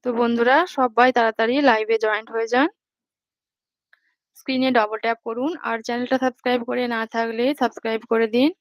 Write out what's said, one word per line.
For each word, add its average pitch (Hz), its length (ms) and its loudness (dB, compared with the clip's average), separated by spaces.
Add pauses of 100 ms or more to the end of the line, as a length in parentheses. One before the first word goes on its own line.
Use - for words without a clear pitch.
তো 247 140 -4
বন্ধুরা, 233 360 2 (200)
সবাই 247 400 4
তাড়াতাড়ি 226 380 0 (140)
লাইভে 220 360 2
জয়েন্ট 214 280 -2
হয়ে 226 200 -4
যান। 269 140 2 (1700)
স্ক্রিনে 262 380 -2
ডাবল 214 280 0
ট্যাপ 226 220 -2
করুন, 240 240 -4 (120)
আর 226 220 -4
চ্যানেলটা 247 380 -2
সাবস্ক্রাইব 254 460 -2
করে 247 140 -4 (120)
না 226 60 -4 (140)
থাকলে 226 300 -2 (160)
সাবস্ক্রাইব 226 400 -4 (100)
করে 226 240 2
দিন। 262 140 4 (120)